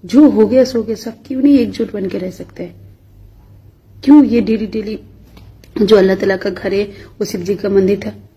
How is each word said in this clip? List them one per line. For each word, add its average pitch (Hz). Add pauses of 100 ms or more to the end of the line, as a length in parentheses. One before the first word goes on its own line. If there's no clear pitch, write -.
जो 269
हो 214
गया 247
सो 233
गया, 220
सब 226 (100)
क्यों 262
नहीं 285
एकजुट 226
बन 196
के 196
रह 185
सकते -
हैं? 175 (1300)
क्यों 285
ये 233
डेली 214
डेली, 214 (840)
जो 208
अल्लाह 190
ताला 190
का 190
घर 185
है, 196
वो -
शिव 196
जी 185
का 202
मंदिर 196
था? 208 (240)